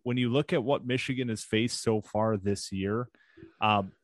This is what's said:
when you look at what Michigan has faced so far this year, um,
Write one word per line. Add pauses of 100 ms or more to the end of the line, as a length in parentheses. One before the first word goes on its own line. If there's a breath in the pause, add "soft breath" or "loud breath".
when
you
look
at
what
Michigan
has
faced
so
far
this
year, (520 loud breath)
um, (120)